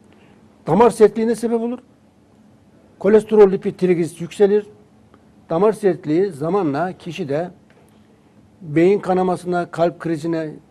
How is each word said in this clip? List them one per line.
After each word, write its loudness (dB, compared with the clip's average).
damar 4
sertliğine 2
sebep -2
olur. -6
Kolesterol, 4
lipid, -4
trigliserit 0
yükselir. 0
Damar 2
sertliği -2
zamanla -4
kişide -8
beyin 2
kanamasına, -2
kalp -2
krizine, -6